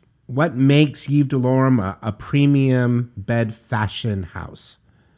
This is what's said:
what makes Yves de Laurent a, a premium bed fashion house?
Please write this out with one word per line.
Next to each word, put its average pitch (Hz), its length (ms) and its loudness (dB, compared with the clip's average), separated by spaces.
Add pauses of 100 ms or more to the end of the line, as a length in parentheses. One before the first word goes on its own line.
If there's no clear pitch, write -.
(260)
what 127 300 -2
makes 139 520 2
Yves 139 200 2
de 135 100 -2
Laurent 131 420 2
a, 92 220 -4
a 107 120 -6
premium 127 1000 0
bed 110 380 -4
fashion 107 720 -6
house? - 560 -16 (380)